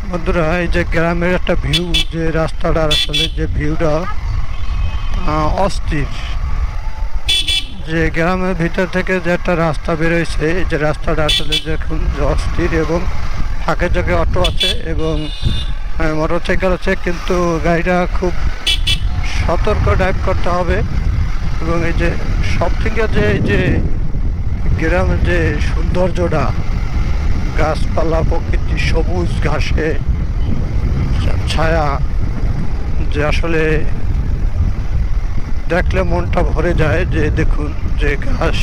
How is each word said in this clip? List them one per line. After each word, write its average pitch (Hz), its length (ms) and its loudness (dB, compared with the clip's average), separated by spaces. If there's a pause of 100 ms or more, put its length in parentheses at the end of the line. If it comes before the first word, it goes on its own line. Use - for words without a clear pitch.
(100)
বন্ধুরা, 175 480 -2
এই 170 100 -2
যে 175 160 0
গ্রামের 170 500 0
একটা 175 200 0
ভিউ, 165 380 -2 (200)
যে 165 180 -2
রাস্তাটার 160 580 0
আসলে 151 480 0
যে 156 100 -2
ভিউটা, 156 480 0
আহ, - 1700 0
অস্থির। - 480 0 (1800)
যে 160 240 0
গ্রামের 185 440 0
ভিতর 165 380 0
থেকে 185 280 0
যে 170 100 -2
একটা 175 260 0
রাস্তা 160 380 0
বেরোইছে, 165 560 0
এই 165 200 2
যে 160 80 0
রাস্তাটা 156 460 0
আসলে 143 300 0 (100)
যে 160 120 -2 (120)
খুব 151 360 0
অস্থির 165 480 0
এবং 160 280 0 (680)
ফাঁকে 175 240 0
চোখে 175 220 0
অটো 170 280 2
আছে 175 260 0
এবং, 160 600 -2
আহ, - 880 -2
মোটরসাইকেল 170 580 0
আছে, 185 320 0
কিন্তু 175 600 0
গাড়িটা 175 420 0 (140)
খুব 180 120 0 (1120)
সতর্ক 202 480 2
ড্রাইভ 185 220 0 (100)
করতে 185 220 2
হবে। 180 280 0 (840)
এবং 170 260 0
এই 170 60 0
যে - 180 2 (480)
সব - 120 2 (120)
থেকে 220 260 0
যে 208 180 2
এই 208 140 0
যে 185 400 0 (1000)
গ্রামের 180 460 0
যে 160 360 0
সৌন্দর্যটা, 165 840 0 (1120)
গাছপালা, 160 720 0
প্রকৃতি, - 500 0
সবুজ - 680 0
ঘাসে 151 480 0 (1500)
ছায়া, 156 500 0 (1120)
যে 147 120 0
আসলে 156 600 2 (1800)
দেখলে 180 340 0
মনটা 175 400 0
ভরে 170 320 0
যায়। 156 320 2
যে 156 240 0
দেখুন 151 440 0 (260)
যে 143 160 2
ঘাস 151 460 0